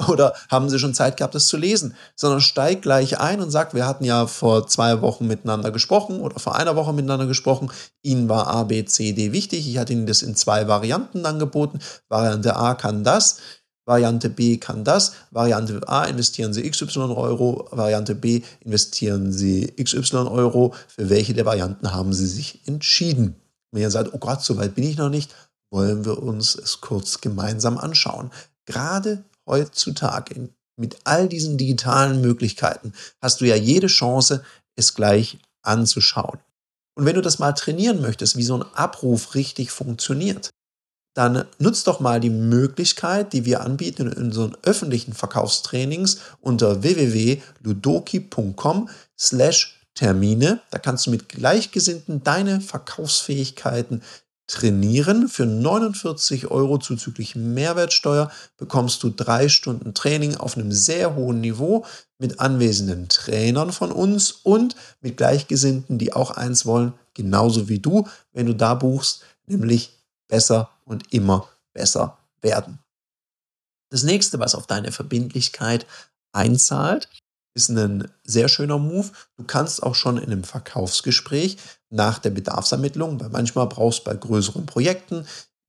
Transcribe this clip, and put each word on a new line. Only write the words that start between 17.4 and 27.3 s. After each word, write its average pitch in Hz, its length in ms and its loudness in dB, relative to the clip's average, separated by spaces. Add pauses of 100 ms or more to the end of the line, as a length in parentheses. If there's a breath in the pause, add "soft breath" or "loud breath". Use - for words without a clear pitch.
Variante 107 460 -2
B 117 260 2 (200 loud breath)
investieren 104 680 -2
Sie 95 440 0
X 131 180 -2
Y 127 340 0
Euro. 123 460 2 (140 loud breath)
Für 98 240 -4
welche 107 240 2
der 113 100 0
Varianten 98 480 -2
haben 95 200 -2
Sie 92 120 0
sich 98 400 -6
entschieden?“ 143 720 0 (360)
Wenn 107 120 0
ihr 107 80 2
sagt, 110 240 -2
„Oh - 20 -8
Gott, 135 240 -4
so 107 160 -2
weit 101 160 -2
bin 123 100 0
ich 151 140 -2
noch 147 120 0
nicht“, 147 260 -4 (340 loud breath)
wollen 101 360 0
wir 110 180 -4
uns 110 320 -2
es - 260 -8
kurz - 400 -6
gemeinsam 110 560 -2